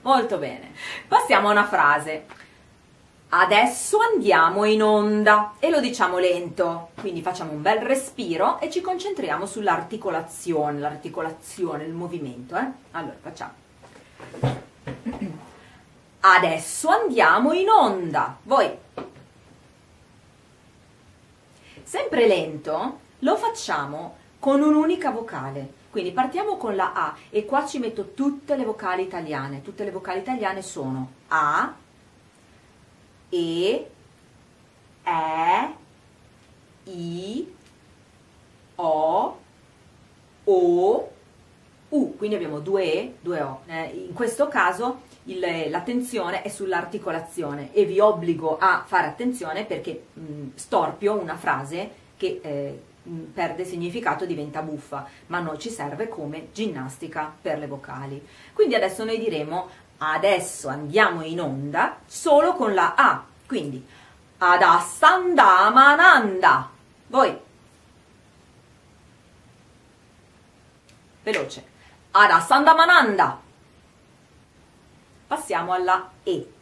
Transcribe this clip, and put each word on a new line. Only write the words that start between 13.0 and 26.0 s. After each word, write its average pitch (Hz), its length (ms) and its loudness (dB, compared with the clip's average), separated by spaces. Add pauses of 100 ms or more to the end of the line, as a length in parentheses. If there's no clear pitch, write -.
facciamo. - 320 -16 (2750)
Adesso 185 680 2
andiamo 254 640 4
in 381 160 0
onda. 190 720 2
Voi. - 260 2 (3000)
Sempre 302 460 0
lento, 160 720 -2 (200)
lo 320 180 0
facciamo 160 800 -6 (200)
con 277 240 2
un'unica 302 500 2
vocale. 139 680 -10 (120)
Quindi 185 220 -6